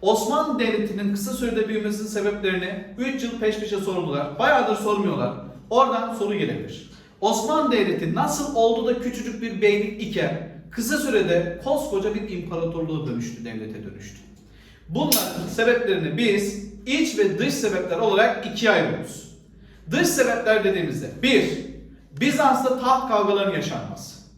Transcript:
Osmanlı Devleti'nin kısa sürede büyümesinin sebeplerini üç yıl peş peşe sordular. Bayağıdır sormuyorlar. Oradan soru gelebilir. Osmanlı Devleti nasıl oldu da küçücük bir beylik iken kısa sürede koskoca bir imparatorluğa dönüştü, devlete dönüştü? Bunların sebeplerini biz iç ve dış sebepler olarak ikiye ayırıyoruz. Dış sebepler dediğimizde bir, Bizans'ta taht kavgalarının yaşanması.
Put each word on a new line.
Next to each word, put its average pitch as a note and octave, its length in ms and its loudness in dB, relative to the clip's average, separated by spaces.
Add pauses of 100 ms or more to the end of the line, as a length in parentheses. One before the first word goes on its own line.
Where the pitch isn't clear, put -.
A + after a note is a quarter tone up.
Osmanlı A3+ 560 2
Devleti'nin G#3 540 0
kısa - 200 -2
sürede A3 360 -2
büyümesinin G#3+ 400 -4
sebeplerini G3 760 -2 (140)
üç C4+ 240 -4
yıl A#3 180 -6
peş G#3+ 180 0
peşe G3+ 180 -4
sordular. D#3 640 -4
Bayağıdır B3 380 4
sormuyorlar. F#3+ 560 0 (380)
Oradan A#3 440 2
soru G#3 200 -2
gelebilir. - 560 -6 (300)
Osmanlı A#3+ 520 2
Devleti F3+ 420 0
nasıl - 420 0
oldu A3+ 300 4
da A#3+ 140 2
küçücük A#3 420 -6
bir G3+ 200 -4
beylik G#3 400 2
iken - 520 -4 (160)
kısa A#3+ 280 -2
sürede F3 640 2
koskoca G#3 500 0
bir G3+ 160 -6
imparatorluğa E3 760 -4
dönüştü, A#2 380 -6
devlete G#2+ 400 -10
dönüştü? - 340 -16 (680)
Bunların G3 640 0
sebeplerini G#3 680 2
biz G#3 560 0 (140)
iç C#4 320 0
ve G3 200 4
dış C4+ 160 0
sebepler F3+ 440 -2
olarak A3 480 4
ikiye - 240 2
ayırıyoruz. - 680 0 (520)
Dış D4 160 2
sebepler A3+ 580 4
dediğimizde F3 420 0 (160)
bir, B3+ 260 6 (720)
Bizans'ta C4 600 4
taht C4 280 2
kavgalarının G3 460 2
yaşanması. - 680 -8 (180)